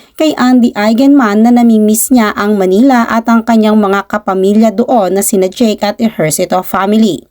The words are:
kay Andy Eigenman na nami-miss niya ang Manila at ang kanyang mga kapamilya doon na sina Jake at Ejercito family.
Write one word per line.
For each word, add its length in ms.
kay 160
Andy 400
Eigenman 720
na 100
nami-miss 560
niya 240
ang 240
Manila 480
at 240
ang 160
kanyang 320
mga 320
kapamilya 640
doon 400
na 80
sina 240
Jake 400
at 160
Ejercito 640
family. 640